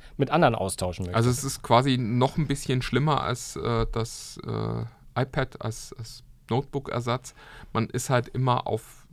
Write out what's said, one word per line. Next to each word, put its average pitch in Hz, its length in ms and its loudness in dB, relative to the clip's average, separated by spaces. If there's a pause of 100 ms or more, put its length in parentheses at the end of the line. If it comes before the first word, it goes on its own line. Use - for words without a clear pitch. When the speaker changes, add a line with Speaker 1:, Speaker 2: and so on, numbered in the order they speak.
(160)
Speaker 1:
mit 135 140 2
anderen 143 260 6
austauschen 92 480 -2
möchte? 90 120 -4
Speaker 2:
Also 117 140 4
es 127 140 -2
ist - 180 -6
quasi 127 360 4
noch 123 380 2
ein 143 120 0
bisschen 131 340 0
schlimmer 151 400 2
als, - 320 -4
äh, 113 380 0
das, - 520 -6
äh, 113 380 -2 (320)
iPad 127 480 -2
als, - 340 -8
als - 280 -14 (240)
Notebook-Ersatz. 127 840 -2 (380)
Man 113 160 2
ist - 220 -4
halt 123 180 2
immer 127 380 0
auf - 460 -6